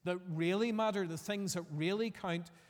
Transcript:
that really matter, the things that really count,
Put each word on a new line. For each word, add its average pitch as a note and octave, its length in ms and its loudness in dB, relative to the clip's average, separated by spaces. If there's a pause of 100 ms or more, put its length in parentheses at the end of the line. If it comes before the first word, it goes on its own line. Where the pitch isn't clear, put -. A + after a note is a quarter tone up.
that F3+ 120 0 (120)
really F3+ 420 2
matter, G#3+ 360 2
the E3 100 -4
things G3+ 360 -2
that F3 180 -2
really F#3+ 400 2
count, E3+ 400 -4 (180)